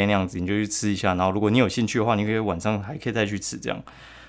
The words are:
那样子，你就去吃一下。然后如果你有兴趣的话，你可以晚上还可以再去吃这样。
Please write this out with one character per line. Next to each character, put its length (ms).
那 60
样 140
子， 120
你 80
就 80
去 120
吃 240
一 60
下。 180
然 120
后 60
如 80
果 100
你 80
有 100
兴 180
趣 120
的 80
话， 80
你 100
可 60
以 80
晚 200
上 220
还 160
可 140
以 20
再 140
去 120
吃 200
这 100
样。 140